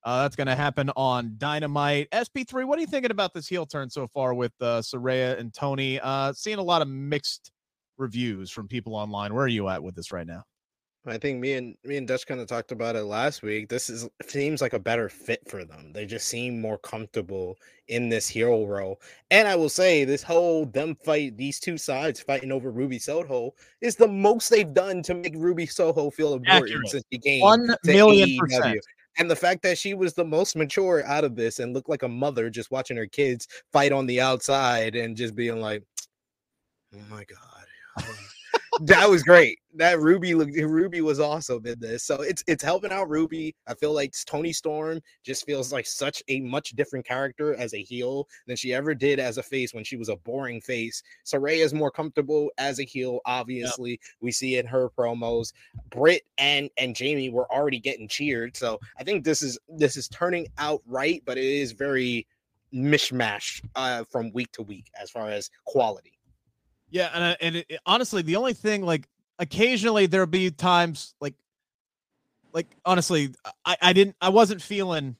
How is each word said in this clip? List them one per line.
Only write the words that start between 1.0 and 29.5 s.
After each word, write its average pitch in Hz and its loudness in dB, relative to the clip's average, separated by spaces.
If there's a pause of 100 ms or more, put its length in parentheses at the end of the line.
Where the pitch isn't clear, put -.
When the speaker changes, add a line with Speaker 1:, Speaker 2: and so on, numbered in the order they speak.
Speaker 1:
Dynamite. 147 -2
S 226 -2
P 269 -8
three, 254 -6
what 294 -2
are - -2
you 311 -4
thinking 262 -2
about 196 -2
this 160 -10
heel 175 -4
turn 139 -8
so 127 -8
far 127 0
with, 123 -2
uh, 117 2
Saraya 127 -2
and 117 -10
Toni? 135 -2
Uh, 135 -2
seeing 214 -6
a 196 -4
lot 175 2
of 143 0
mixed 139 -6 (460)
reviews 113 -4
from 104 -12
people 110 -8
online. 104 -6
Where 131 0
are - 0
you 107 -2
at 87 -4
with 90 -12
this 85 -14
right 87 -8
now? 85 -14 (640)
Speaker 2:
I 113 -10
think 135 -4
me 135 -2
and, 123 -8
me 143 -8
and 131 -8
Dutch 127 -4
kinda 123 -10
talked 117 -8
about 117 -4
it 107 -4
last 110 -4
week. 107 -6
This 127 -6
is, 117 -12 (180)
seems 143 -4
like 127 -2
a 113 -2
better 113 -2
fit - -8
for 95 -12
them. 78 -20
They 104 -10
just 107 -8
seem 120 -6
more 110 -6
comfortable 95 -10 (280)
in 120 -2
this 110 0
heel 113 2
role. 98 -6 (300)
And 208 8
I 190 2
will 160 2
say, 175 4
this 135 0
whole 170 2
them 151 -4
fight, 147 0
these 135 -6
two 170 -6
sides 143 -4
fighting 135 -4
over 131 -4
Ruby 127 -4
Soho 139 -4 (280)
is 233 -2
the 226 8
most 208 4
they've 202 6
done 180 2
to 180 -4
make 175 -6
Ruby 165 0
Soho 160 0
feel 147 0
important 165 6
Speaker 1:
Accurate. 120 -4
Speaker 2:
since 139 -4 (100)
she 123 -6
came 139 2
to - 6
Speaker 1:
One 233 8
million 196 10
percent. 131 2
Speaker 2:
A - 4
E - -
W. 107 -2 (360)
And 170 2
the 160 4
fact 180 2